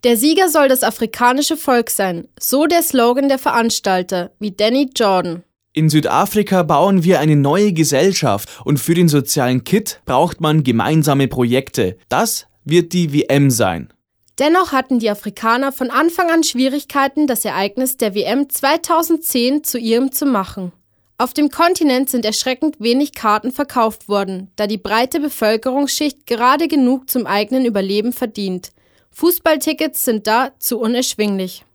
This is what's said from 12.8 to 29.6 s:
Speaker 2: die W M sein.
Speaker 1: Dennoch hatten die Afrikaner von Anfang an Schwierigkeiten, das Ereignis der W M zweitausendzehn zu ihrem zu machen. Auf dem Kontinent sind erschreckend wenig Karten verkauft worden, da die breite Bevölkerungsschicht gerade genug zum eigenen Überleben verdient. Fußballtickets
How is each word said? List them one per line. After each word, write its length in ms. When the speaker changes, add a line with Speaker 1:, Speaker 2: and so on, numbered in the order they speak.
Speaker 2:
die 180
W 160
M 220
sein. 420
Speaker 1:
Dennoch 340
hatten 280
die 100
Afrikaner 600
von 200
Anfang 400
an 140
Schwierigkeiten, 800
das 180
Ereignis 540
der 160
W 80
M 260
zweitausendzehn 1160
zu 120
ihrem 360
zu 120
machen. 480
Auf 160
dem 160
Kontinent 580
sind 160
erschreckend 560
wenig 320
Karten 400
verkauft 560
worden, 480
da 100
die 120
breite 420
Bevölkerungsschicht 1040
gerade 420
genug 420
zum 160
eigenen 400
Überleben 480
verdient. 560
Fußballtickets 920